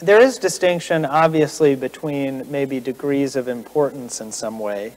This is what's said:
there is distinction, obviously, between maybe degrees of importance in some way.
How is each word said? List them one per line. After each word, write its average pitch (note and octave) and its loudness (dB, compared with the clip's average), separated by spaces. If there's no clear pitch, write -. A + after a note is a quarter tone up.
there G3+ 6
is C4 6
distinction, F3 0
obviously, D3+ 2
between C3+ -6
maybe C#3 -4
degrees C#3 -2
of B2+ -4
importance B2 -4
in A2 -14
some A2+ -8
way. G#2 -6